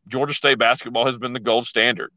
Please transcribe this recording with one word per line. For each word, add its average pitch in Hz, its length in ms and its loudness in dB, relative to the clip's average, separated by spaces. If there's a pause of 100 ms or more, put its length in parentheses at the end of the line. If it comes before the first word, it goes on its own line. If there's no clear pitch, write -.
Georgia 135 260 -2
State 135 240 2
basketball 120 480 2
has 127 140 -2
been 123 140 -6
the 127 60 -6
gold 117 280 0
standard. 113 500 0